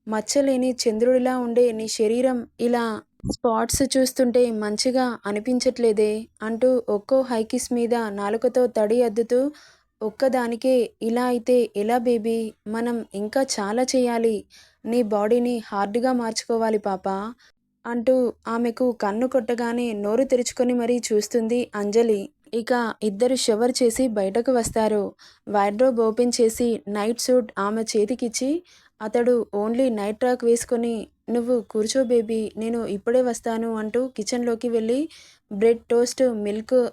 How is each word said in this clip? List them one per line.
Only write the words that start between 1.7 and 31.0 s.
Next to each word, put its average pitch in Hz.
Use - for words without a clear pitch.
నీ 220
శరీరం 240
ఇలా 240
స్పాట్స్ 233
చూస్తుంటే 254
మంచిగా 214
అనిపించట్లేదే" 220
అంటూ 226
ఒక్కో 214
హై 240
కిస్ 240
మీద 233
నాలుకతో 226
తడి 226
అద్దుతూ, 233
"ఒక్కదానికే 240
ఇలా 233
అయితే 247
ఎలా 220
బేబీ? 226
మనం 233
ఇంకా 208
చాలా 214
చేయాలి. 240
నీ 233
బాడీని 220
హార్డ్‌గా 214
మార్చుకోవాలి 226
పాపా" 190
అంటూ 233
ఆమెకు 233
కన్ను 220
కొట్టగానే 240
నోరు 208
తెరుచుకొని 247
మరీ 240
చూస్తుంది 226
అంజలి. 208
ఇక 233
ఇద్దరు 220
షవర్ 247
చేసి 247
బయటకు 208
వస్తారు. 220
వార్డ్‌రోబ్ 208
ఓపెన్ 233
చేసి 240
నైట్ 208
సూట్ 254
ఆమె 208
చేతికిచ్చి, 233
అతడు 240
only 226
నైట్ 214
ట్రాక్ 247
వేసుకొని, 233